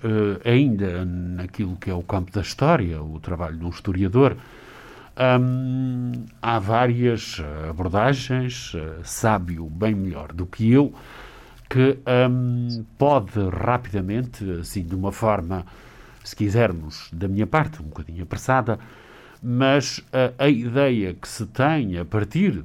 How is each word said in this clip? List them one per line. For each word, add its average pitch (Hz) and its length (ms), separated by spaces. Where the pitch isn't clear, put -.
eh, 107 480
ainda 98 540
naquilo 90 720
que 95 140
é 92 40
o 87 80
campo 90 300
da 101 100
história, 101 640
o 78 160
trabalho 82 380
de 85 80
um 85 40
historiador, 98 680
hum, 127 720
há 113 180
várias, 120 840
eh, 78 280
abordagens, 123 1040
eh, 80 300
sábio 87 680
bem 104 240
melhor 90 380
do 87 140
que 110 260
eu, 139 220
que, 131 280
hum, 120 560
pode 135 400
rapidamente, 107 1000
assim, 87 220
de 87 120
uma 95 160
forma, 95 540
se - 140
quisermos, 95 760
da 85 160
minha 101 180
parte, 143 360
um 76 40
bocadinho 82 380
apressada, 120 560
mas 131 600
a, 127 300
a 143 60
ideia 120 640
que - 120
se 101 200
tem, 127 500
a 85 80
partir, 107 600